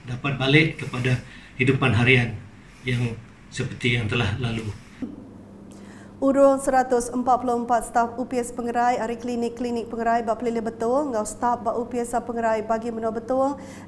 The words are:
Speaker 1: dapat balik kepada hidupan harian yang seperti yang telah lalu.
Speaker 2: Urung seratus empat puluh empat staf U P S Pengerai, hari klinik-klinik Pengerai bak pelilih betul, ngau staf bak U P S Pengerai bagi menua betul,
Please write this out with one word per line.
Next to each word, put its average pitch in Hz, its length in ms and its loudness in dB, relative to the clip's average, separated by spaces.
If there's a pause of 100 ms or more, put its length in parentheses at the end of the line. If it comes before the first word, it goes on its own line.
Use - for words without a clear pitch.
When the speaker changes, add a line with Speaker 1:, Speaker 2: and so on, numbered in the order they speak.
Speaker 1:
dapat 131 320 -4
balik 143 480 4
kepada 127 320 0 (380)
hidupan 131 400 4
harian 120 400 4 (480)
yang 120 320 -2 (320)
seperti - 480 -2
yang 110 160 -2
telah 107 320 0
lalu. 113 240 -4 (1500)
Speaker 2:
Urung 269 400 6
seratus 254 560 2
empat 247 320 2
puluh 240 160 0
empat 233 240 2
staf 233 320 0
U 247 80 -4
P 247 160 -2
S 247 80 -6
Pengerai, 240 480 0
hari 226 160 -4
klinik-klinik 233 720 -4
Pengerai 233 320 0
bak 226 240 -2
pelilih 233 240 -2
betul, 240 480 0
ngau 214 80 0
staf 233 400 -2
bak 226 160 -2
U 240 80 -4
P 240 160 -4
S 233 80 -6
Pengerai 226 480 0
bagi 226 320 -2
menua 226 240 -4
betul, 262 400 0 (320)